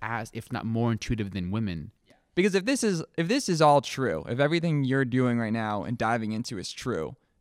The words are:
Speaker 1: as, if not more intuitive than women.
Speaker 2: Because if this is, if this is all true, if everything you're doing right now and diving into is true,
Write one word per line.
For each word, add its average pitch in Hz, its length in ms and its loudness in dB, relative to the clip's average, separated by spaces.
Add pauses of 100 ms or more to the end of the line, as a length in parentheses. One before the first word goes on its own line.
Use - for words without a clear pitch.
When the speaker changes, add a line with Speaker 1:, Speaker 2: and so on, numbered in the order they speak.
Speaker 1:
as, 110 320 -6
if - 180 -12
not 117 140 -4
more 113 260 0
intuitive 110 400 -2
than 92 200 -4
women. 95 400 -4 (440)
Speaker 2:
Because 185 200 4
if 190 100 2
this 262 180 0
is, 185 200 2 (140)
if 165 100 0
this 254 220 0
is 160 120 2
all 147 200 8
true, 98 480 -4
if 120 100 -2
everything 151 440 2
you're 135 200 2
doing 123 360 2
right 113 120 -2
now 107 320 -2
and 107 140 -4
diving 113 340 0
into 110 260 -6
is 85 140 -8
true, 82 440 -6 (260)